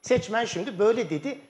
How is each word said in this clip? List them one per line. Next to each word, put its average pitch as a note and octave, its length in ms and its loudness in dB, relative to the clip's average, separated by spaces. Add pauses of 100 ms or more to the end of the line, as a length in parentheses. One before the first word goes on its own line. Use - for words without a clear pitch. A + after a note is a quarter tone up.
Seçmen A#3 440 0
şimdi G3 340 -6
böyle A3 300 4
dedi." G3 280 -4 (120)